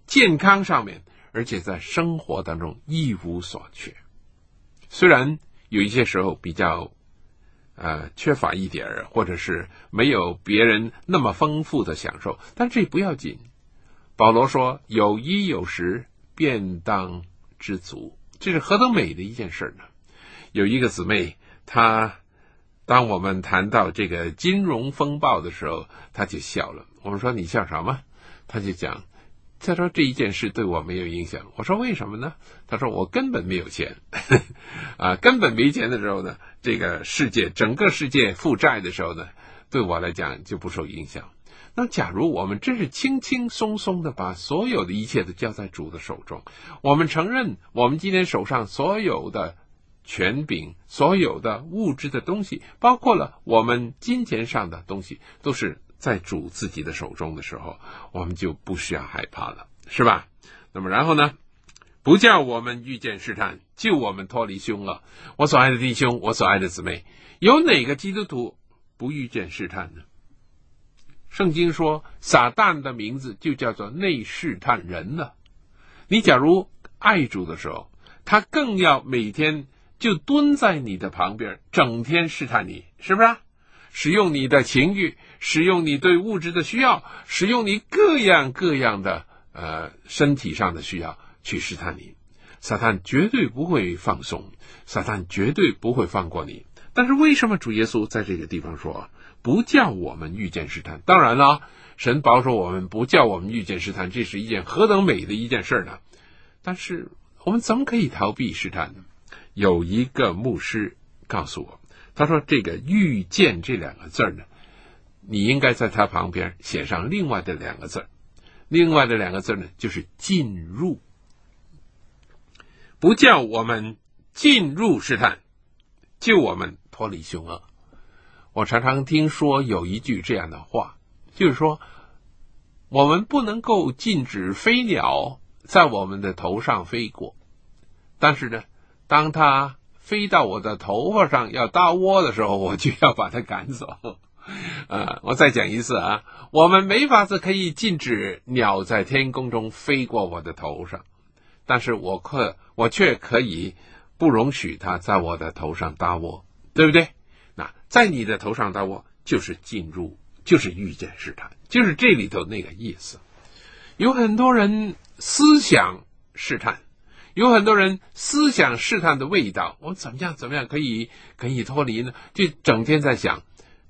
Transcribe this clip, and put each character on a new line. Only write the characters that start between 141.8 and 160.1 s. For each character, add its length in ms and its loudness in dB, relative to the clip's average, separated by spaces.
窝 280 4
的 120 0
时 80 -2
候， 160 2
我 180 -2
就 240 0
要 140 4
把 160 -4
它 100 -6
赶 300 -8
走。 500 -12
<laughs> 460 -12
呃， 340 -6
我 120 -2
再 160 6
讲 180 0
一 120 -4
次 140 -4
啊， 300 -2
我 160 8
们 160 6
没 240 2
法 160 6
子 160 -2
可 140 -2
以 180 -2
禁 260 -2
止 460 -4
鸟 400 0
在 220 0
天 260 -2
空 200 -6
中 200 -4
飞 340 -2
过 220 -2
我 140 -8
的 100 -12
头 340 -10
上， 200 -14
但 140 2
是 140 -2
我 260 -4
可， 380 -4
我 160 2
却 260 4
可 240 0
以 360 -6
不 100 4
容 240 4
许 240 -6
它 220 -4
在 200 0
我 200 -2
的 140 -8
头 240 -8
上 180 -6
搭 240 -2
窝， 280 -10
对 140 6
不 40 4
对？ 180 2
那 200 -12
在 180 6
你 180 -2
的 120 -2
头 160 -6
上 200 -4
搭 120 -4
窝， 200 -8
就 160 0
是 160 -10
进 380 -10
入， 240 -10